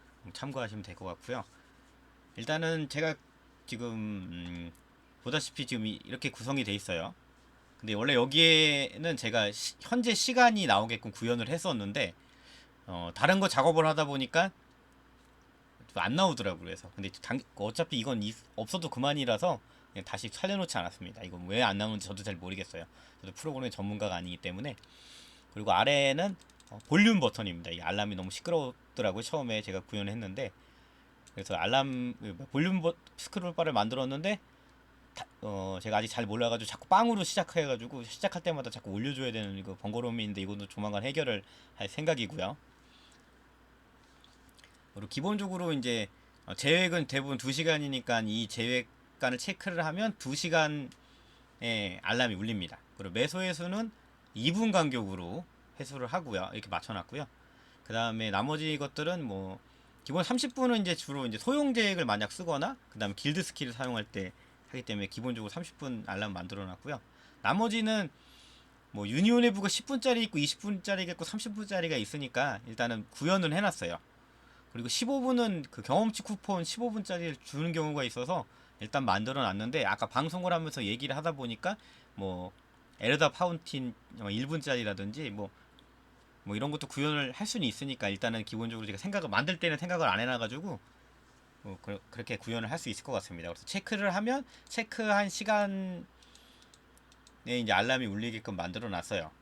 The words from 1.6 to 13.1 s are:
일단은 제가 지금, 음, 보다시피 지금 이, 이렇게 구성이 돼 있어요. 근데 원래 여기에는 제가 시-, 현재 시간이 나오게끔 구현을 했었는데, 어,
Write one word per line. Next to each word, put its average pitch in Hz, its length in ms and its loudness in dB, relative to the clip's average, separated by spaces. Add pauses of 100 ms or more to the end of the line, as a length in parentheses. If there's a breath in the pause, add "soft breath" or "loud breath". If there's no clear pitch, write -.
일단은 156 540 -2
제가 156 260 0 (520)
지금, 120 260 -6
음, 87 800 -6 (500)
보다시피 143 440 -4
지금 110 200 -2
이, 107 180 -4
이렇게 127 260 -4
구성이 131 340 -2
돼 101 100 -2
있어요. 92 400 -4 (640)
근데 107 160 -4
원래 127 200 2
여기에는 151 1000 6
제가 110 360 2
시-, - 280 -6
현재 240 320 2
시간이 226 540 6
나오게끔 110 460 4
구현을 117 360 0
했었는데, 120 640 0 (760 loud breath)
어, 87 260 -6